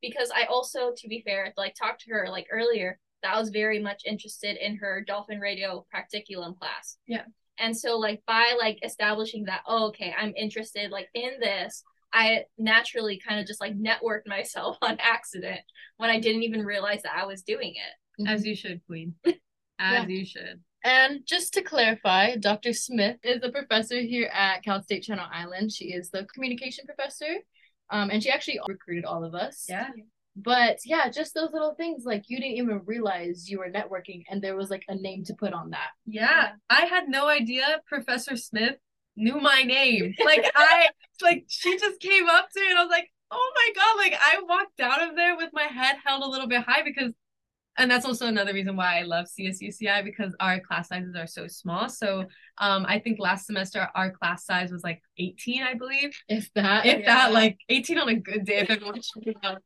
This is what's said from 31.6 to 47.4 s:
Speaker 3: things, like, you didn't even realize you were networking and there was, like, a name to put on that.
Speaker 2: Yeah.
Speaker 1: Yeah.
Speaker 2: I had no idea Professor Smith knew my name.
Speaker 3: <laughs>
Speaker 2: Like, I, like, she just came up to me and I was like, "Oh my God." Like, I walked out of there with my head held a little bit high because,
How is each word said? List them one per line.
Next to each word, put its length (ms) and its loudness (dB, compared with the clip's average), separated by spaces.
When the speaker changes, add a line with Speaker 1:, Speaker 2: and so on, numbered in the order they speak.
Speaker 3:
things, 300 -6
like, 220 -4
you 120 -6
didn't 180 -4
even 280 -2
realize 640 -4
you 100 -6
were 120 -8
networking 580 -8
and 120 -6
there 160 -4
was, 120 -6
like, 200 -6
a 60 -6
name 300 -8
to 100 -10
put 180 -4
on 160 -10
that. 220 -8
Speaker 2:
Yeah. 240 -2
Speaker 1:
Yeah. 220 4
Speaker 2:
I 180 6
had 200 0
no 200 0
idea 600 0
Professor 480 -4
Smith 400 -2
knew 240 2
my 240 6
name. 540 2
Speaker 3:
<laughs> 80 4
Speaker 2:
Like, 200 6
I, 340 8
like, 260 4
she 300 0
just 240 -2
came 260 6
up 220 6
to 100 -8
me 100 4
and 80 6
I 60 8
was 80 2
like, 180 2
"Oh 240 0
my 200 6
God." 220 6
Like, 220 2
I 240 6
walked 380 0
out 260 2
of 80 -8
there 220 2
with 160 -6
my 100 0
head 320 0
held 180 0
a 40 -4
little 200 -4
bit 160 2
high 200 2
because, 300 -4